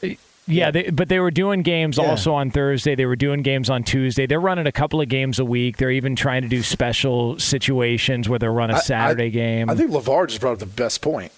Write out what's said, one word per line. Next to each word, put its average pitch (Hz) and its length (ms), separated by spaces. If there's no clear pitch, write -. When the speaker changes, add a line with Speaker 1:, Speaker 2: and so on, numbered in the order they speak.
Speaker 1:
Yeah, 165 240
they, 170 220
but 165 180
they 185 100
were 180 120
doing 190 320
games 160 340
Speaker 2:
Yeah. 156 140
Speaker 1:
also 151 240
on 139 160
Thursday. 139 420
They 131 140
were 123 80
doing 143 260
games 135 300
on 127 120
Tuesday. 131 440
They're 147 120
running 175 280
a 139 40
couple 151 300
of 135 80
games 135 300
a 131 60
week. 123 320
They're 131 120
even 131 260
trying 127 280
to 123 40
do 120 140
special 123 800
situations 120 880
where 123 80
they'll 113 160
run 117 160
a 117 60
Speaker 3:
I, - 20
I, 160 40
Speaker 1:
Saturday 117 500
game. 113 360
Speaker 3:
I 117 60
think 320 160
LeVar 147 380
just - 120
brought 123 140
up 107 60
the 101 80
best 113 340
point. 95 360